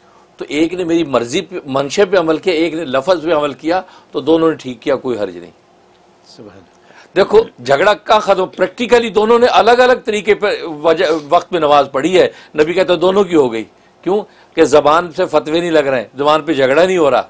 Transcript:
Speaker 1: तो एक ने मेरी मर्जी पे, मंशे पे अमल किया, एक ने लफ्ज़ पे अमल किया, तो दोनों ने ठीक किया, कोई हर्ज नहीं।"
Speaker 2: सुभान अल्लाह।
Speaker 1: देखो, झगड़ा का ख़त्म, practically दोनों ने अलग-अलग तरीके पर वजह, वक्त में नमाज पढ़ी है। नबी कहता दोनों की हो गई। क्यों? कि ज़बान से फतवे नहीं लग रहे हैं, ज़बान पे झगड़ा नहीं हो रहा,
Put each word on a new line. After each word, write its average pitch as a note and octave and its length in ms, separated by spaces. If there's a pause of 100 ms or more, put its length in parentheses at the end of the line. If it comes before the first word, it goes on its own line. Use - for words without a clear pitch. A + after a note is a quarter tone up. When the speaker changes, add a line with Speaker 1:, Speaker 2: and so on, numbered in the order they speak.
(400)
Speaker 1:
तो - 60
एक D#3+ 280
ने F3+ 120
मेरी E3+ 180
मर्जी B2+ 380
पे, F3+ 260
मंशे C#3 380
पे F#3+ 120
अमल D#3+ 200
किया, F3 180
एक D#3+ 180
ने D#3+ 120
लफ्ज़ C#3 400
पे F3 60
अमल D3 220
किया, E3+ 300 (300)
तो D3 80
दोनों D#3+ 280
ने D3+ 60
ठीक B2+ 240
किया, C#3 160
कोई A#2+ 220
हर्ज F#2 200
नहीं।" E2+ 140 (760)
Speaker 2:
सुभान G#2 240
अल्लाह। F#2+ 200 (440)
Speaker 1:
देखो, G3+ 300 (160)
झगड़ा C#3 320
का G#3+ 260
ख़त्म, F#3 260
practically A#3 640
दोनों G#3+ 300
ने A#3+ 80
अलग-अलग A#3+ 560
तरीके G#3 300
पर D#3 320
वजह, D#3+ 440
वक्त D#3+ 440
में E3+ 60
नमाज C#3+ 300
पढ़ी D#3 260
है। C#3+ 160 (240)
नबी D3+ 180
कहता F3+ 220
दोनों F#3+ 280
की F3 120
हो C3+ 140
गई। A2 140 (400)
क्यों? G3 180 (340)
कि D#3+ 100
ज़बान D3+ 460
से F3+ 140
फतवे D3+ 360
नहीं F3 100
लग D3 160
रहे C3 120
हैं, G#2 180
ज़बान D3+ 240
पे D3+ 120
झगड़ा C3+ 320
नहीं F#3 120
हो D3+ 120
रहा, A#2 200